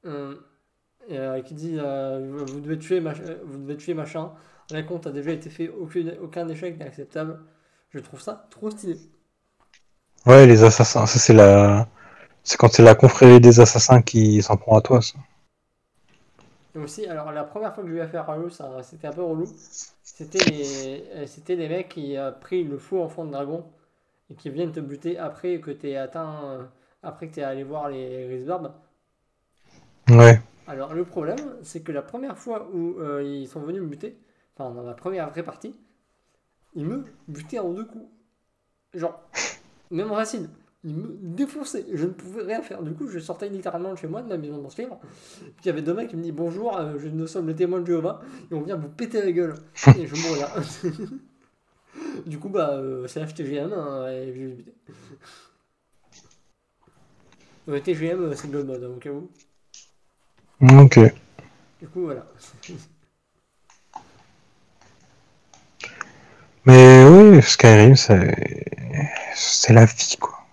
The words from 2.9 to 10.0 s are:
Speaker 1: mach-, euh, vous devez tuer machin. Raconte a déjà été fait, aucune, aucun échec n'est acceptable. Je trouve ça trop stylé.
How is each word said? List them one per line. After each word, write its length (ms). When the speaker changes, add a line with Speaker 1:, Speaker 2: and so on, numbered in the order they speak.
Speaker 1:
mach-, 220
euh, 240
vous 140
devez 180
tuer 160
machin. 380
Raconte 360
a 40
déjà 200
été 180
fait, 200
aucune, 520
aucun 260
échec 320
n'est 60
acceptable. 560
Je 100
trouve 220
ça 280
trop 220
stylé. 260